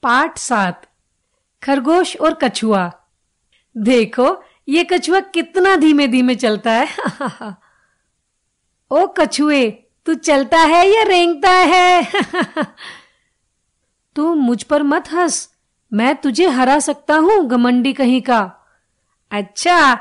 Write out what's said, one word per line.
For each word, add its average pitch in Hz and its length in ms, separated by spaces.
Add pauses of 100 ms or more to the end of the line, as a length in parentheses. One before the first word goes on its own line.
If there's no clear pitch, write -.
पाठ 269 360
सात, 196 480 (760)
खरगोश 277 540
और 320 180
कछुआ। 202 580 (840)
देखो, 247 640 (260)
ये 330 160
कछुआ 359 360
कितना 370 560
धीमे-धीमे 269 580
चलता 214 380
है। 247 160 (420)
<laughs> 208 240 (1400)
ओ 320 160
कछुए, 294 640 (360)
तू 320 80
चलता 311 440
है 349 380
या 440 60
रेंगता 349 480
है? 359 640
<laughs> - 20 (2000)
तू 320 200
मुझ 247 280
पर 294 200
मत 294 300
हंस, 339 360 (440)
मैं 240 240
तुझे 294 320
हरा 262 300
सकता 294 380
हूँ, 349 300
घमंडी 247 460
कहीं 254 300
का। 214 300 (800)
अच्छा, 262 720